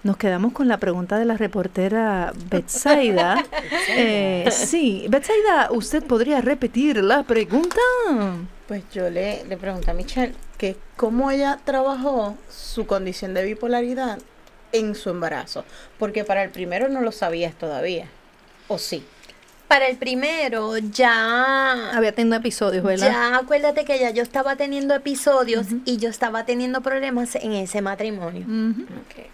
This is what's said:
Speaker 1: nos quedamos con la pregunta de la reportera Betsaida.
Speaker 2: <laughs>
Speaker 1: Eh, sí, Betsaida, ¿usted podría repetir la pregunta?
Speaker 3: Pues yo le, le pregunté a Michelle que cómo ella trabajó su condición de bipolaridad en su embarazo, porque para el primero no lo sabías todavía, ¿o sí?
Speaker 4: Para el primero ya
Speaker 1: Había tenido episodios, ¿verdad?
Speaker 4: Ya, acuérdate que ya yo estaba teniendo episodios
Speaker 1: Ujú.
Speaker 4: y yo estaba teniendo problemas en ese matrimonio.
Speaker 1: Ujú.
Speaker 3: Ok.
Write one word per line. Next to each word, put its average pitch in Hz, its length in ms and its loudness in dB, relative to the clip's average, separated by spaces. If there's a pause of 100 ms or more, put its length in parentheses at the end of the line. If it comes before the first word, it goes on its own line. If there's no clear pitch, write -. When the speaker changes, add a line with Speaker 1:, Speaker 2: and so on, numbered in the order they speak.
Speaker 1:
nos 196 140 0
quedamos 196 380 0
con 277 120 0
la 220 120 4
pregunta 180 400 0
de 233 80 2
la 226 100 2
reportera 190 960 0 (160)
Betsaida. 208 1000 4
Speaker 2:
<laughs> - 40 -10 (380)
Speaker 1:
Eh, 202 580 2
sí, 233 600 0
Betsaida, 370 640 4
¿usted 226 320 0
podría 247 360 2
repetir 262 600 2
la 247 220 4
pregunta? 226 520 2 (920)
Speaker 3:
Pues 202 160 -8 (100)
yo 180 160 -2
le, 190 340 -4
le 185 140 -8
pregunté 185 320 -2
a 175 40 0
Michelle 247 380 -2 (240)
que 190 200 -4 (200)
cómo 240 360 0
ella 277 320 0
trabajó 262 760 -2 (100)
su - 380 -8
condición 190 480 -4
de 185 100 0
bipolaridad 240 760 -2 (540)
en 214 220 0
su 202 160 -6
embarazo, 165 540 -6 (340)
porque 208 260 -2
para 196 200 0
el 190 60 -6
primero 185 380 -2
no 269 140 -2
lo 226 100 0
sabías 170 420 -2
todavía, 165 520 -6 (640)
¿o 202 100 -4
sí? - 260 -8 (640)
Speaker 4:
Para 269 220 4
el 254 100 0
primero 254 800 -2
ya 240 1160 2
Speaker 1:
Había 220 160 2
tenido 226 240 2
episodios, 202 480 0
¿verdad? 190 240 4
Speaker 4:
Ya, 240 280 2
acuérdate 285 480 2
que 285 140 0
ya 247 120 2
yo 226 120 -2
estaba 269 340 -2
teniendo 277 380 0
episodios 269 720 2
Speaker 1:
Ujú. 233 180 -2
Speaker 4:
y 247 140 0
yo 226 100 0
estaba 226 380 -2
teniendo 254 340 -2
problemas 262 560 -2
en 220 160 -4
ese 196 300 -2
matrimonio. 196 640 -6
Speaker 1:
Ujú. 220 360 -2
Speaker 3:
Ok. - 520 -16